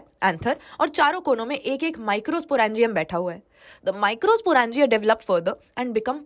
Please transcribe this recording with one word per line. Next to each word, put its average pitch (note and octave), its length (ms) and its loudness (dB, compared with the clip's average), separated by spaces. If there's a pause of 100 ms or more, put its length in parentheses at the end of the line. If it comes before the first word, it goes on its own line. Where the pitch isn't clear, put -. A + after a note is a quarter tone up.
(240)
एंथर F#3+ 340 0 (220)
और D4+ 100 2
चारों D#4 320 0
कोनों A#3+ 240 0
में C#4 120 -6
एक C4+ 260 -6
एक D#4+ 180 -4
माइक्रोस्पोरेंजियम A3+ 920 0
बैठा E3+ 240 -2
हुआ F3 160 -4
है। F#3 80 -18 (440)
The F#3+ 100 0
microsporangia B3+ 920 2
develop A3 360 2
further F3+ 300 0 (240)
and B3 160 -4
become A#3 320 -2